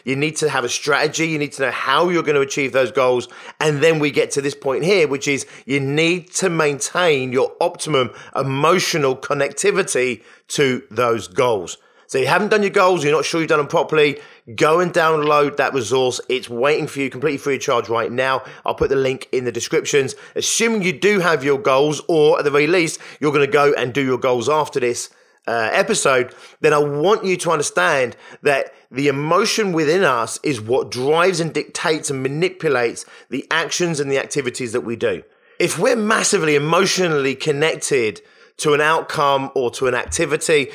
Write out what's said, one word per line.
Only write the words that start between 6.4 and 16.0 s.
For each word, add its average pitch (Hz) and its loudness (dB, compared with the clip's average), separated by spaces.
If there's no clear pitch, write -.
maintain 151 0
your 120 0
optimum 156 0
emotional 139 0
connectivity 143 -2
to 131 0
those 113 -2
goals. 104 -2
So 131 -2
if 131 2
you 127 -2
haven't 180 2
done 214 2
your 196 0
goals, 185 4
you're 147 2
not 143 2
sure - -2
you've 160 -2
done 156 2
them 139 -4
properly, 151 2
go 156 4
and 185 0
download 151 2
that 131 0
resource. 127 0